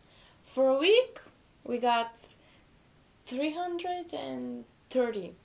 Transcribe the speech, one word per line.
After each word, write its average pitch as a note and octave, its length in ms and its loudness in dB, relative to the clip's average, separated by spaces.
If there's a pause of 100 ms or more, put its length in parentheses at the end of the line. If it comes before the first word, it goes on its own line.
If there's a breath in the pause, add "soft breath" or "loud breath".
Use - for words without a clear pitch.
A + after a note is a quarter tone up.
(440 soft breath)
for C4 260 2
a C4 100 4
week, G#4+ 400 4 (440)
we A#3+ 140 -4
got A#3 480 0 (1000 soft breath)
three C#4+ 280 -2
hundred F4 600 -6
and B3 520 -8 (240)
thirty G#3+ 560 -2